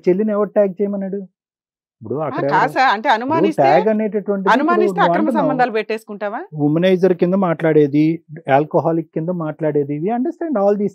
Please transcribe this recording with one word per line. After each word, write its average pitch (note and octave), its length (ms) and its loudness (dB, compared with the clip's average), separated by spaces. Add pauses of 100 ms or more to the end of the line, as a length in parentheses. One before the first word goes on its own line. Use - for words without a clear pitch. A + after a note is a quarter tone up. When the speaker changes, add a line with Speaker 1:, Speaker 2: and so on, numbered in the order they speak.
Speaker 1:
చెల్లిని G#3 220 0
ఎవరు G3+ 180 -2
ట్యాగ్ G3+ 320 0
చేయమన్నాడు? G3 460 -6 (720)
ఇప్పుడు A2+ 140 -8
Speaker 2:
ఆ, D3+ 100 -4
Speaker 1:
అక్కడ - 240 -4
Speaker 2:
కాదు A#3 220 2
సార్, C4 220 2
అంటే A3 160 -2
Speaker 1:
ఇప్పుడు A#3+ 40 4
Speaker 2:
అనుమానిస్తే, C#4+ 500 0
Speaker 1:
ట్యాగ్ E3 240 4
అనేటటువంటిది G#3+ 440 -2
ఇప్పుడు G3 220 0
Speaker 2:
అనుమానిస్తే F4 460 2
Speaker 1:
నువ్వు E4+ 120 4
Speaker 2:
అక్రమ - 100 0
Speaker 1:
అంటున్నావు. D#4 240 0
Speaker 2:
సంబంధాలు B3+ 260 0
పెట్టేసుకుంటావా? G#3+ 840 -8
Speaker 1:
ఉమనైజర్ F3 600 2
కింద F3 200 0
మాట్లాడేది, D#3+ 920 2 (300)
ఆల్కహాలిక్ D#3+ 600 0
కింద E3 160 -4
మాట్లాడేది, D3+ 680 -4
we E3+ 80 -4
understand C4 500 -4
all D4+ 160 2
these C#4+ 220 -2